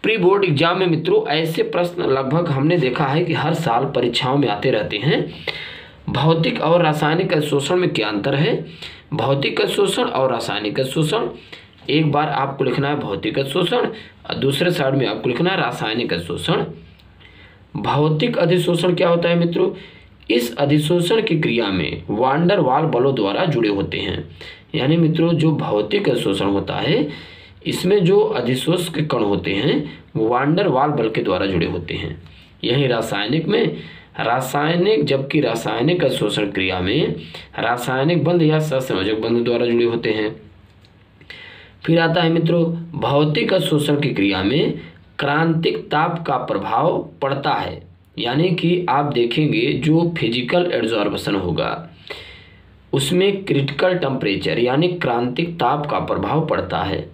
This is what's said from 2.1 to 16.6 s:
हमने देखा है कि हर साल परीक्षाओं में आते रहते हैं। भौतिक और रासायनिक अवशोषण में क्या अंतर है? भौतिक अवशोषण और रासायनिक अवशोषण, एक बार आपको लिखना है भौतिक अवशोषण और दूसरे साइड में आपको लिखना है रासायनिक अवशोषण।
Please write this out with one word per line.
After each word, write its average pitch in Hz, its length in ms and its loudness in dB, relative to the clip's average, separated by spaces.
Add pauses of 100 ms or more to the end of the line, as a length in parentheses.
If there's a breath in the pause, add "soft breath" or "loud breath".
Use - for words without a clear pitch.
हमने 151 300 2
देखा 131 280 0
है 156 180 0
कि 165 80 -2
हर 156 220 0
साल 120 300 0 (100)
परीक्षाओं 127 440 0
में 127 100 2
आते 104 220 0
रहते 107 280 -2
हैं। 160 220 2 (880 loud breath)
भौतिक 151 520 2
और 170 220 4
रासायनिक 160 500 2
अवशोषण 151 440 0
में 175 160 2
क्या 107 160 -2
अंतर 110 260 -2
है? 165 220 2 (560 loud breath)
भौतिक - 480 0
अवशोषण 202 420 2
और 131 280 0
रासायनिक 104 500 -4
अवशोषण, 160 480 0 (600 loud breath)
एक 156 220 2
बार 147 160 0
आपको 135 360 -2
लिखना 139 240 0
है 147 120 -2
भौतिक 104 380 -4
अवशोषण 180 380 -2
और - 580 -6
दूसरे 139 360 0
साइड 139 240 0
में 131 120 2
आपको 113 220 -2
लिखना 170 220 0
है 185 100 -2
रासायनिक 120 520 -2
अवशोषण। 90 520 -2 (1120 loud breath)